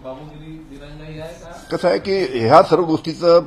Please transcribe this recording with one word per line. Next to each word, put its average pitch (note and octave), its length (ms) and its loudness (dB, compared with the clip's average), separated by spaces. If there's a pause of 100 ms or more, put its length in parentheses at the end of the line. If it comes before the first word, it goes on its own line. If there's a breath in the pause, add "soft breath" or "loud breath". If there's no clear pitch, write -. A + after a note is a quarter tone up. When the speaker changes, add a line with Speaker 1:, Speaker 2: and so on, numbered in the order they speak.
Speaker 1:
बाबूगिरी D3+ 480 -16
दिरंगाई D3+ 680 -18
आहे D#3 160 -14
का? E3+ 440 -10
Speaker 2:
कसं F3+ 100 -2
आहे F#3+ 100 2
की F3+ 420 -4
ह्या C3 240 6
सर्व E3 200 2
गोष्टीचं E3 640 2